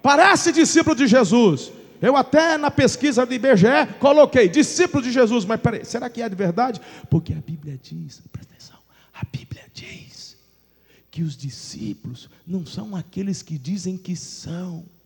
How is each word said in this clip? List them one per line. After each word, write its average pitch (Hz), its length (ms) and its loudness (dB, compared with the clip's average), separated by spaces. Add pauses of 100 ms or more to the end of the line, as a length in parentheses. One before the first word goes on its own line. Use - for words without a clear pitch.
Parece 330 480 4
discípulo 311 440 2
de 254 120 2
Jesus. 214 640 4 (280)
Eu 254 160 2
até 311 440 2
na 294 100 -2
pesquisa 254 560 0
do 247 80 -6
I 247 60 -4
B 247 180 4
G 185 100 6
E 277 180 2 (100)
coloquei 262 520 4
discípulo 294 540 0
de 247 100 -6
Jesus, 233 340 2
mas 220 140 -4
peraí, 226 240 -4
será 247 280 -10
que 233 100 -12
é 226 80 -8
de 190 60 -10
verdade? 202 440 -4 (300)
Porque 165 240 -2
a 156 100 -10
Bíblia 151 380 -14
diz, 160 400 -16 (100)
presta - 220 -20
atenção, - 240 -20 (340)
a - 140 -12
Bíblia - 380 -16 (100)
diz - 640 -20 (720)
que 165 140 -8
os 147 120 -8
discípulos - 920 -14 (160)
não 175 220 -10
são 208 280 -14
aqueles 190 460 -10
que 160 160 -12
dizem 180 400 -10
que 180 180 -10
são. 170 720 -14 (200)